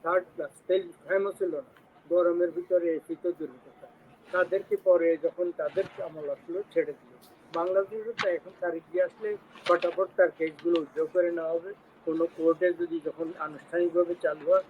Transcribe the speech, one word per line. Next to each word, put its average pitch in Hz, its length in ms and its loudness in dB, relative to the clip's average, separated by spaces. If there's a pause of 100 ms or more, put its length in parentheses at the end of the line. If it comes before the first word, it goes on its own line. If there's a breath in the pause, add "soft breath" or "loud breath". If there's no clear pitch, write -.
থার্ড 180 220 2 (100)
ক্লাস, 151 160 -8 (160)
তেল 185 200 2 (200)
ফ্যানও 196 240 0
ছিল 180 240 -2
না, 143 160 -10 (380)
গরমের 175 420 4
ভিতরে 175 380 0
এসি 160 340 -4
তো 175 80 0
দূরের 135 340 -10
কথা। - 220 -20 (440)
তাদেরকে 185 460 0
পরে 170 460 4
যখন 175 340 -2
তাদের 160 260 -2 (180)
আমল 156 280 -8
আসলো, 175 340 -8 (100)
ছেড়ে 151 180 0
দিল। - 220 -18 (400)
বাংলাদেশে 196 600 -2 (100)
তো 196 60 0
এখন 175 300 -4
তারেক 165 320 -4
জিয়া 180 140 2
আসলে 208 320 -8 (280)
ফটাফট 175 500 2
তার 180 120 6 (100)
কেসগুলো 165 420 0
উইথড্র 156 340 -4
করে 175 180 2
নেওয়া 165 200 -4
হবে, 170 220 -6 (320)
কোনো 165 200 0
কোর্টে 165 480 2
যদি 170 320 -4
যখন 160 340 -6
আনুষ্ঠানিকভাবে 170 840 0
চালু 160 300 -2
হয় 571 180 6